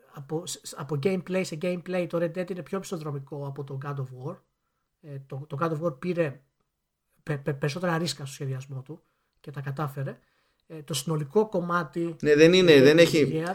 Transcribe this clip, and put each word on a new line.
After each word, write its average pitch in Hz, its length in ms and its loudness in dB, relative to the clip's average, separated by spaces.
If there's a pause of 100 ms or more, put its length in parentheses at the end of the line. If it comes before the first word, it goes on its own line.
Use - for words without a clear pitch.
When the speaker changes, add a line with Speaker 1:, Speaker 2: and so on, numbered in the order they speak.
(140)
Speaker 1:
από, 156 320 -8
σ-, - 180 -12
σ-, - 140 -16
από 147 260 -6
gameplay 185 420 -2
σε 165 160 -8
gameplay 180 480 -4
το 175 120 -4
Red 170 180 -4
Dead 180 120 -6
είναι 180 120 -8
πιο 190 160 -6
ψωδρομικό 147 680 -8
από 139 160 -10
το 139 220 -10
God 143 100 -8
of 135 100 -6 (200)
War. 180 100 -8 (680)
Ε, 143 160 -14 (100)
το, 139 200 -10
το 143 140 -10
God 165 100 -2
of 151 100 -4
War 170 180 -4
πήρε 165 420 -4 (840)
πε-, 147 140 -6
πε-, 139 160 -6
περισσότερα 165 440 -2
ρίσκα 160 280 -4
στο 135 80 -14
σχεδιασμό 131 480 -8
του 156 200 -16 (380)
και - 120 -18
τα 139 100 -10
κατάφερε. 143 580 -6 (480)
Ε, 160 140 -16
το 151 120 -8
συνολικό 160 560 0
κομμάτι 170 720 -2
Speaker 2:
Ναι, 147 140 6
δεν 160 180 10
είναι, 185 180 8
Speaker 1:
είναι 139 120 10
Speaker 2:
δεν 151 140 8
Speaker 1:
η 170 40 10
Speaker 2:
έχει, 147 320 6
Speaker 1:
Gear. 165 220 -4